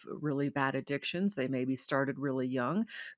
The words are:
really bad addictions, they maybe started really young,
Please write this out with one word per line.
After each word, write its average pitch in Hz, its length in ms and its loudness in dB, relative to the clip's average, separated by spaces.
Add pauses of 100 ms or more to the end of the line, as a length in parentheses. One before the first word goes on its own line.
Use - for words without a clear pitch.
really 143 420 0
bad 135 260 2
addictions, 175 600 0
they 131 140 0
maybe 131 280 0
started 139 420 0
really 131 280 0
young, 131 400 0 (300)